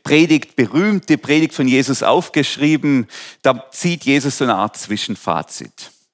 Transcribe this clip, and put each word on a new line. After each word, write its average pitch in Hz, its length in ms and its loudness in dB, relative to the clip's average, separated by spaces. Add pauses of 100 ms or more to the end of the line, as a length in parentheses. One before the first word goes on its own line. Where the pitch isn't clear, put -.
Predigt, 156 520 2
berühmte 156 640 0
Predigt 156 340 0
von 131 160 0
Jesus 131 340 2
aufgeschrieben, 143 1080 0 (340)
da 127 300 0
zieht 170 320 -4
Jesus 139 340 0
so 147 60 -2
eine 120 100 2
Art 101 240 -4
Zwischenfazit. - 1120 -8 (220)